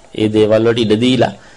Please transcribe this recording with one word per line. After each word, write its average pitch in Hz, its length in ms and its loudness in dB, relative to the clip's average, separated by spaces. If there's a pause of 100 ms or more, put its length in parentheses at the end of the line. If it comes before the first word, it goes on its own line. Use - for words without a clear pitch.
(100)
ඒ 110 180 -2
දේවල් 107 340 2
වලට 117 180 0
ඉඩ 107 160 0
දීලා, 123 360 0 (240)